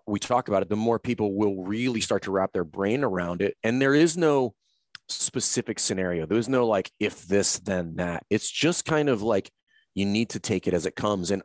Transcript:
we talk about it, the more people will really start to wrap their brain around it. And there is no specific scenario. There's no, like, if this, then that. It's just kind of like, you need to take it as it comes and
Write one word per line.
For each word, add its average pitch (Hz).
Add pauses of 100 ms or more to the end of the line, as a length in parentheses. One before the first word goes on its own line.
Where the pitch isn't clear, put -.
we 104
talk 123
about 95
it, 87
the 104
more 113
people 107
will 98
really 113
start 101
to 101
wrap 95
their 90
brain 101
around 90
it. -
And 123
there 135
is 160
no 143 (560)
specific -
scenario. 90
There's 110
no, 127
like, 101
if 101
this, 95
then 87
that. 87
It's 107
just -
kind 151
of 110
like, 104 (440)
you 98
need 107
to 98
take 95
it 92
as 85
it -
comes 98
and 98